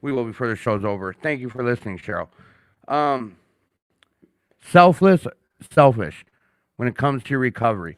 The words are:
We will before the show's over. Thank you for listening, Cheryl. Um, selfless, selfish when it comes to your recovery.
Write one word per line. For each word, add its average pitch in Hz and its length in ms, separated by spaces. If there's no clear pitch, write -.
We 139 120
will 127 120
before 117 240
the 113 80
show's 104 280
over. 98 280
Thank 147 280
you 123 80
for 120 160
listening, 117 340
Cheryl. 87 300
Um, 135 480
selfless, 180 680
selfish 113 540
when 123 120
it 117 80
comes 135 280
to - 60
your 139 80
recovery. 113 600